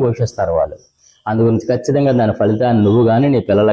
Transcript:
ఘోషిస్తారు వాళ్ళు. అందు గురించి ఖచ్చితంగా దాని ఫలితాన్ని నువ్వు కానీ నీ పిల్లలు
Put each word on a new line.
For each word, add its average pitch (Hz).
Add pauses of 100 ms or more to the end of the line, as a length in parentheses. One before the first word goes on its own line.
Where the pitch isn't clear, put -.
ఘోషిస్తారు 107
వాళ్ళు. - (480)
అందు 110
గురించి 113
ఖచ్చితంగా 135
దాని 113
ఫలితాన్ని 110
నువ్వు 110
కానీ 117
నీ 135
పిల్లలు 104